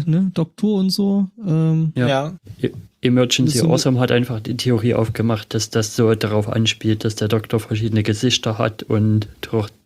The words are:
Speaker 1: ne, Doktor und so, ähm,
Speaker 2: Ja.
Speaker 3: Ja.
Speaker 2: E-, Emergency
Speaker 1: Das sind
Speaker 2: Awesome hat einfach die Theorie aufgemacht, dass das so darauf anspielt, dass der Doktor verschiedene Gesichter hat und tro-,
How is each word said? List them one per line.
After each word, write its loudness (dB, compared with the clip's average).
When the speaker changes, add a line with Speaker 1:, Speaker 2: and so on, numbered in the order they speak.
Speaker 1:
ne, 2
Doktor -2
und 0
so, 0
ähm, 2
Speaker 2:
Ja. 2
Speaker 3:
Ja. -2
Speaker 2:
E-, -2
Emergency 2
Speaker 1:
Das 0
sind 4
Speaker 2:
Awesome 2
hat 2
einfach 0
die -6
Theorie 0
aufgemacht, -2
dass -4
das -2
so 4
darauf 0
anspielt, 0
dass -2
der -2
Doktor 0
verschiedene -2
Gesichter 0
hat -2
und 2
tro-, -4